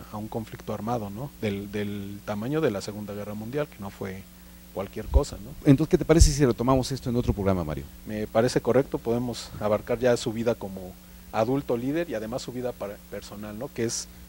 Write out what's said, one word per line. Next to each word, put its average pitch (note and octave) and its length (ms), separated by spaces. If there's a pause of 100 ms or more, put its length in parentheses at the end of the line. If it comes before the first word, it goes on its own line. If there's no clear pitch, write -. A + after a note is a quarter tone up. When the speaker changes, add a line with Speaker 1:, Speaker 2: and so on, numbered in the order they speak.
(120)
Speaker 1:
a G#2+ 60
un G#2+ 100
conflicto A2 460
armado, G#2 360
¿no? A#2+ 220 (100)
Del, G2+ 300
del G2+ 540
tamaño A2+ 340
de D3 120
la G2 100
Segunda G#2 320
Guerra G#2 200
Mundial, A#2+ 340
que - 140
no G2 80
fue G2 340 (500)
cualquier G2 340
cosa, C#3+ 360
¿no? B2+ 80 (140)
Speaker 2:
Entonces, D3 240
¿qué F3+ 80
te D#3 80
parece D#3+ 260
si C#3+ 140
retomamos B2 480
esto C3 160
en A#2 80
otro A#2+ 160
programa, F#2+ 320
Mario? D2 180 (240)
Speaker 1:
Me G#2+ 180
parece A#2 360
correcto, C3+ 380
podemos A#2+ 500 (100)
abarcar G#2+ 400
ya A#2+ 160
su A#2 160
vida A2+ 240
como F#2+ 380 (400)
adulto B2 420
líder C#3+ 340
y B2 40
además A2 300
su B2+ 100
vida B2 180
para, G#2 240 (140)
personal, G#2+ 500
¿no? C#3 140
Que A#2+ 100
es - 240 (220)